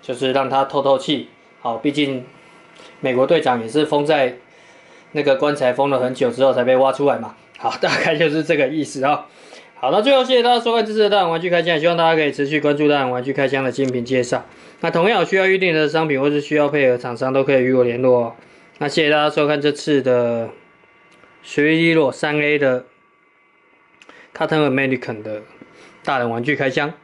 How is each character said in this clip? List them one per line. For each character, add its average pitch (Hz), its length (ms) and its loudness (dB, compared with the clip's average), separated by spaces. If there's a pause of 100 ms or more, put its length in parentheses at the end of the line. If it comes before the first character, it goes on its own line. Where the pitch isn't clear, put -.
就 131 120 -10
是 131 200 -2
让 135 160 0
它 135 160 0
透 135 160 -4
透 139 160 2
气。 131 320 -6 (320)
好， 113 160 -6
毕 147 160 -2
竟 135 320 -4 (760)
美 131 160 -2
国 131 100 2
队 160 140 2
长 127 220 -2
也 113 60 -10
是 143 180 0
封 147 200 0
在 147 300 0 (760)
那 147 100 -4
个 139 140 2
棺 143 180 0
材 131 160 0
封 139 180 0
了 131 100 0
很 127 140 -2
久 127 160 0
之 123 140 -2
后 131 100 4
才 123 120 0
被 127 100 4
挖 135 160 4
出 143 140 -2
来 135 120 2
嘛。 113 200 -12 (200)
好， - 240 -4
大 - 80 0 (140)
概 165 140 0
就 160 120 2
是 156 140 -2
这 156 140 0
个 135 100 2
意 151 160 -4
思 131 220 -6
啊。 143 200 0 (500)
好， 127 140 -4
那 185 120 2
最 277 120 4
后 262 100 4
谢 254 120 0
谢 240 80 4
大 240 100 2
家 240 60 2
收 233 160 -2
看 220 100 0
这 214 60 -10
次 220 80 -4
的 208 100 4
大 202 120 2
人 170 80 0
玩 165 100 -2
具 180 100 -4
开 170 140 0
箱， 165 160 0
希 160 80 0
望 170 80 2
大 165 140 2
家 165 40 2
可 156 80 2
以 147 100 0
持 143 140 -4
续 147 140 -2
关 143 160 0
注 147 140 2
大 143 100 2
人 127 100 -2
玩 123 140 -4
具 139 80 -6
开 135 160 0
箱 135 160 -2
的 127 80 -2
精 135 180 -2
品 123 140 -4
介 127 180 -2
绍。 120 220 -4 (380)
那 165 100 -2
同 170 180 2
样 214 120 2
有 165 40 2
需 190 120 0
要 190 100 2
预 190 100 2
定 185 160 0
的 156 140 2
商 160 220 0
品 135 100 0
或 143 100 2
是 147 120 0
需 151 140 -4
要 147 120 4
配 139 220 2
合 123 80 2
厂 123 180 -8
商， 131 160 -4
都 135 140 2
可 139 120 4
以 127 40 4
与 127 120 2
我 127 120 4
联 120 160 -2
络 123 240 4
哦。 113 100 -10 (440)
那 147 80 -4
谢 151 180 0
谢 147 40 2
大 151 80 4
家 151 100 2
收 151 200 0
看 147 120 0
这 143 120 0
次 143 320 0
的 120 460 0 (920)
《十 151 340 0
一 165 200 2
落 143 160 2
三 151 280 -4
A》 147 200 0
的 127 260 0 (1500)
《Cotton 156 340 0
American》 131 540 -2
的 107 180 -10 (640)
大 139 160 -2
人 120 100 -2
玩 117 140 -4
具 143 120 -2
开 135 140 -2
箱。 147 240 -4 (100)